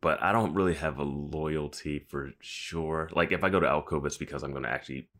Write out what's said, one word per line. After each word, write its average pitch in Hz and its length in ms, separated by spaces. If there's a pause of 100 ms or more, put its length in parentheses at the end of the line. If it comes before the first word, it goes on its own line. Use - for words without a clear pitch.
but 80 220
I 90 100
don't 107 220
really 92 200
have 76 240
a 71 60
loyalty 76 960
for 71 400
sure. 80 720
Like, 85 200
if 90 120
I 92 60
go 95 100
to 73 80
Alcove, 73 380
it's 73 100
because 71 280
I'm 69 80
gonna 67 160
actually 67 400 (100)